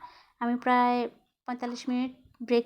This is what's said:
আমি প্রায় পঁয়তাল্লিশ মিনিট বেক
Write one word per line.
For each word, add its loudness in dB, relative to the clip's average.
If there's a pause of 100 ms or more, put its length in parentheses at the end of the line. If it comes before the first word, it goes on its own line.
(420)
আমি 0
প্রায় 4 (500)
পঁয়তাল্লিশ -8
মিনিট -2 (300)
বেক 2